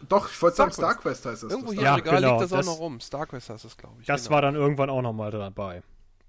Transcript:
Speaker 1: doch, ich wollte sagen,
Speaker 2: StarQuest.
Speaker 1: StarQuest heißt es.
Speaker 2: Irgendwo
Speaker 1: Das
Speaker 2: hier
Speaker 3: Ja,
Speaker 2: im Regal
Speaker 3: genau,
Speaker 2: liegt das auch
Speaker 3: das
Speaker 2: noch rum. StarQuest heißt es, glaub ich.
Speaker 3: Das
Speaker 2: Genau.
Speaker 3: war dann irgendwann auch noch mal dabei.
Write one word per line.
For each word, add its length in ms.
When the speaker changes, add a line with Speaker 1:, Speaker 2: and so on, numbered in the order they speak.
Speaker 1:
doch, 220
ich 100
wollte 180
sagen, 140
Speaker 2:
StarQuest. 500
Speaker 1:
StarQuest 40
heißt 200
es. 60
Speaker 2:
Irgendwo 200
Speaker 1:
Das 80
Speaker 2:
hier 40
Speaker 3:
Ja, 120
Speaker 2:
im 80
Regal 140
Speaker 3:
genau, 160
Speaker 2:
liegt 100
das 100
auch 40
Speaker 3:
das 100
Speaker 2:
noch 100
rum. 220
StarQuest 500
heißt 160
es, 120
glaub 220
ich. 60
Speaker 3:
Das 200
Speaker 2:
Genau. 100
Speaker 3:
war 80
dann 100
irgendwann 380
auch 100
noch 120
mal 180
dabei. 500